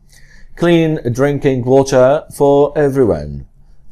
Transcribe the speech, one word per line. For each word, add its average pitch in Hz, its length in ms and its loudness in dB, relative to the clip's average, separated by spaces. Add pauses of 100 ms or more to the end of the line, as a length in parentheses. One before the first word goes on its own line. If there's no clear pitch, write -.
(600)
Clean 165 400 0
drinking 135 640 -2
water 135 580 2 (100)
for 143 440 2
everyone. 95 680 -2 (480)